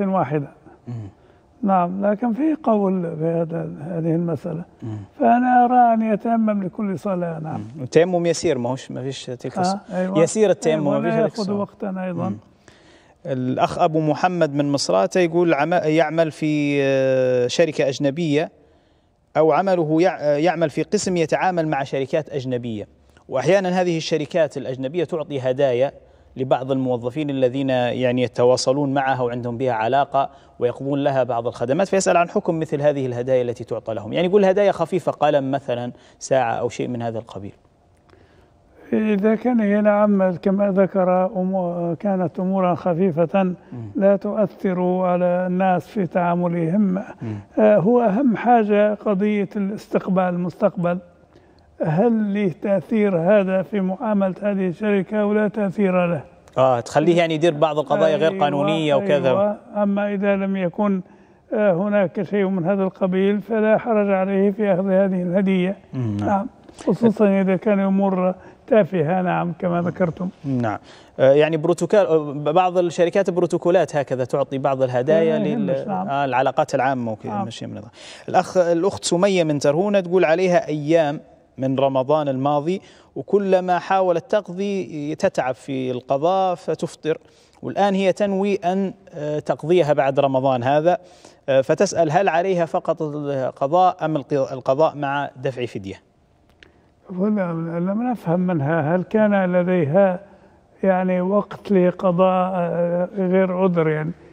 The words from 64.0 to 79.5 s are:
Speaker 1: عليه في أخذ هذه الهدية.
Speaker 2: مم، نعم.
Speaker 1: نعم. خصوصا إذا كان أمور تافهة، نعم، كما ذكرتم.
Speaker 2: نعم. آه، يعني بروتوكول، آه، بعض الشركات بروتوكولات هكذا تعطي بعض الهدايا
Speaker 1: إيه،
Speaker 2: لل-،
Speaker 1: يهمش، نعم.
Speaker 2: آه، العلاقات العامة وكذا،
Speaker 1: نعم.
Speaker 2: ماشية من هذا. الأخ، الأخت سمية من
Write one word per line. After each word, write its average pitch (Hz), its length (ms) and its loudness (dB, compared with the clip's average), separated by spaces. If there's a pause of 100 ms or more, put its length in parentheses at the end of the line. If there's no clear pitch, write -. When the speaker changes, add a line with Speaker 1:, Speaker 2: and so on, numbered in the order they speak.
Speaker 1:
عليه 196 420 2
في 202 220 0
أخذ 185 120 0
هذه 190 360 2
الهدية. 185 560 0 (160)
Speaker 2:
مم، 113 240 -4
نعم. 104 120 -2
Speaker 1:
نعم. 202 180 0 (400)
خصوصا 202 540 2
إذا 190 140 2
كان 202 240 0
أمور 190 540 0 (340)
تافهة، 185 540 2
نعم، 170 380 -2
كما 175 220 -2
ذكرتم. 180 480 -4 (160)
Speaker 2:
نعم. 120 340 -2 (400)
آه، 131 140 8
يعني 156 240 4
بروتوكول، 170 420 2
آه، 156 340 2
بعض 170 440 0
الشركات 180 520 0
بروتوكولات 175 640 0
هكذا 131 300 -2
تعطي 139 320 -4
بعض 135 240 -2
الهدايا 156 560 2
Speaker 1:
إيه، - 60 -2
Speaker 2:
لل-، - 260 -2
Speaker 1:
يهمش، - 180 -4
نعم. 98 200 -4
Speaker 2:
آه، 139 180 -2
العلاقات 135 500 0
العامة 127 360 0
وكذا، 110 200 -10
Speaker 1:
نعم. 101 140 -6
Speaker 2:
ماشية 117 200 -12
من 110 120 -12
هذا. 101 120 -16 (400)
الأخ، 180 280 0
الأخت 170 460 0
سمية 180 400 2
من 151 160 -2